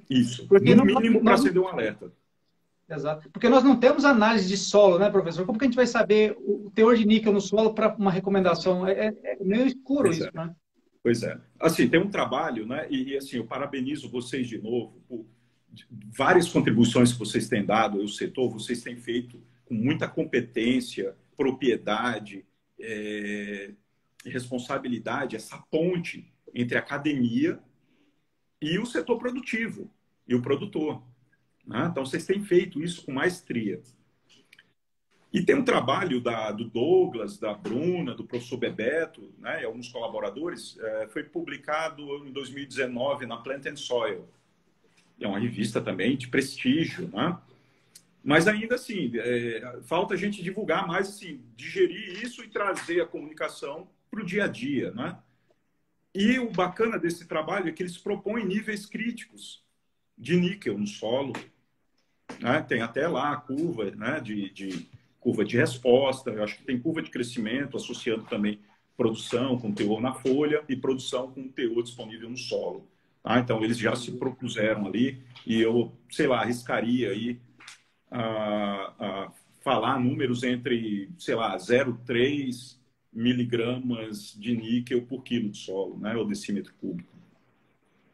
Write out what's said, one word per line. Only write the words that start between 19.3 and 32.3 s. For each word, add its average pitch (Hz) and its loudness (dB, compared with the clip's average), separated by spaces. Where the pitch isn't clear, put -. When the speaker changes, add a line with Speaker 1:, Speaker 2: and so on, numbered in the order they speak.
Speaker 1:
com - -8
muita 139 0
competência, 120 -2
propriedade, 110 0
é, 104 -8
responsabilidade, 123 -4
essa - -12
ponte 170 -2
entre 123 -2
a - 4
academia 143 0
e 160 -2
o 226 -2
setor 240 -2
produtivo 240 -6
e 123 2
o 123 4
produtor, 143 -2
né? 135 -4
Então, 135 -4
vocês 160 -6
têm 202 0